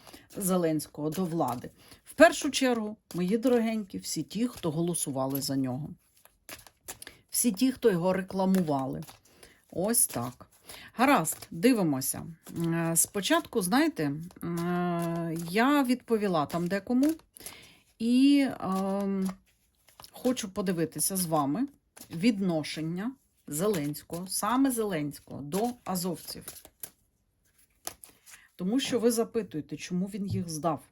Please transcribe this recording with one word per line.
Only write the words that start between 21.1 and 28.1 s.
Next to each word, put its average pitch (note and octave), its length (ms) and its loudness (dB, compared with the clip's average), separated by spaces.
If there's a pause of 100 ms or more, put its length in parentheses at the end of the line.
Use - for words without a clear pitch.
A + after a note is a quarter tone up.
з F#3 100 -2
вами D#3+ 420 0 (440)
відношення F3 1000 0 (360)
Зеленського, F#3+ 800 -2
саме B3+ 440 2
Зеленського, D3+ 680 -4
до F#3 280 -2 (140)
азовців. F3 600 -6 (2000)